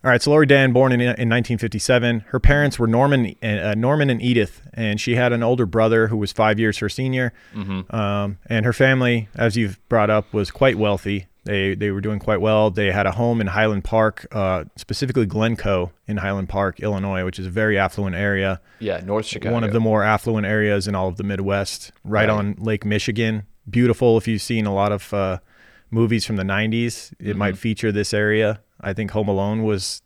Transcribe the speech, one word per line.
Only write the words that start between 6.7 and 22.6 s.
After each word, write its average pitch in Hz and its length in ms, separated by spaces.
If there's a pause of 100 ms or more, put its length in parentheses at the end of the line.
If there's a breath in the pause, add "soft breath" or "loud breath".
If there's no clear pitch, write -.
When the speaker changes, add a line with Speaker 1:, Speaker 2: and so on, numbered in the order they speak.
Speaker 1:
her 104 100
senior. 131 440 (220 loud breath)
Speaker 2:
Mm-hmm. 95 400
Speaker 1:
Um, 101 520
and 110 180
her 120 80
family, 127 640
as 113 220
you've 104 220 (100)
brought 107 200
up, 107 240
was 104 200
quite 127 260
wealthy. 101 480 (180)
They, 98 300
they 101 160
were 98 100
doing 104 200
quite 104 200
well. 107 300
They 98 220
had 98 140
a 92 60
home 117 280
in 98 80
Highland 104 340
Park, 110 500
uh, 92 320 (120)
specifically 127 500
Glencoe 107 640 (160)
in 107 120
Highland 98 300
Park, 98 320
Illinois, 98 440
which 92 140
is 92 80
a 90 40
very 107 280
affluent 95 360
area. 98 460 (200 soft breath)
Speaker 2:
Yeah, 95 240
North 104 220
Chicago. - 280
Speaker 1:
One 117 100
of 104 80
the 113 80
more 107 240
affluent 107 420
areas 104 400
in 101 80
all 95 140
of 92 80
the 101 80
Midwest, 98 680 (140)
right 107 240
Speaker 2:
Right. - 20
Speaker 1:
on 104 280
Lake 110 260